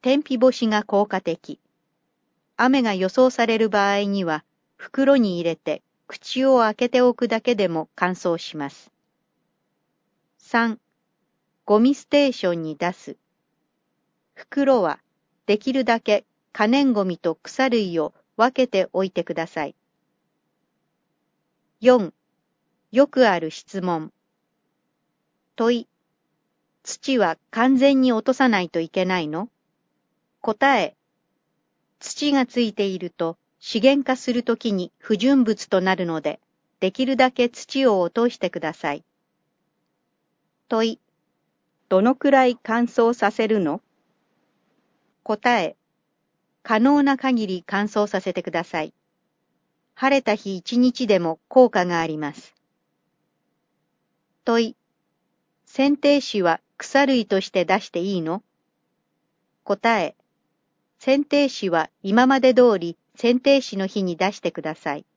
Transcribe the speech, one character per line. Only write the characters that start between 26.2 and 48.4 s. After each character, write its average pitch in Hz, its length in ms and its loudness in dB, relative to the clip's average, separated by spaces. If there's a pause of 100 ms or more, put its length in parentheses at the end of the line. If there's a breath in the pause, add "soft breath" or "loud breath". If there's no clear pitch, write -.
土 - 360 -4
は 165 180 0 (140)
完 254 260 2
全 269 240 4
に 254 100 4
落 220 140 -2
と 262 80 2
さ 254 160 2
な 202 120 2
い 175 80 -6
と 170 100 -4
い 165 100 -6
け 185 160 -2
な 185 140 -2
い 156 80 -4
の？ 170 200 -8 (960)
答 233 400 0
え。 - 160 -6 (1000)
土 - 320 -6
が 262 160 2
つ - 120 -4
い 220 140 -2
て 196 140 -2
い 190 100 -6
る 175 140 -10
と 165 260 -6 (220)
資 - 200 -6
源 269 240 4
化 262 120 -2
す 254 180 -6
る 240 80 -2
と 233 160 -4
き 214 160 -4
に 180 240 -4
不 214 200 -4
純 262 260 2
物 214 260 -4
と 190 120 0
な 190 140 0
る 175 120 -6
の 160 120 -6
で、 151 220 -8 (380)
で 190 120 -2
き 262 140 -2
る 262 100 -2
だ 254 140 2
け 240 180 0
土 - 380 -4
を 196 160 2
落 170 120 -2
と 233 160 0
し - 100 -10
て 180 100 -4
く 175 100 -10
だ 156 140 -6
さ 147 200 -6
い。 156 100 -12 (1600)
問 226 260 -2
い。 - 60 -16 (880)
ど 190 120 2
の 247 140 2
く 277 160 0
ら 262 160 4
い 247 140 -2
乾 233 260 -2
燥 233 260 2
さ 208 160 0
せ 220 180 -2
る 214 120 0
の？ 165 220 -4 (1400)
答 220 380 -2
え。 160 140 -6 (840)
可 214 180 0
能 285 220 4
な 277 160 2
限 240 300 -2
り 180 180 -8
乾 202 200 -4
燥 208 200 -2
さ 202 140 -4
せ 190 140 -6
て 175 100 -8